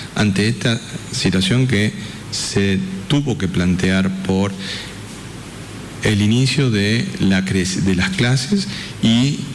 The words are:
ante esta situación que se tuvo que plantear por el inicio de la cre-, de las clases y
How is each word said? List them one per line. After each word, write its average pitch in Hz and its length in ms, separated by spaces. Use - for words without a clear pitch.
ante 104 340
esta 120 320
situación 170 540
que 107 260
se 98 480
tuvo 143 300
que 95 100
plantear 92 640
por 95 300
el 104 200
inicio 127 480
de 107 360
la 95 260
cre-, - 380
de 95 120
las 95 160
clases 135 580
y 120 360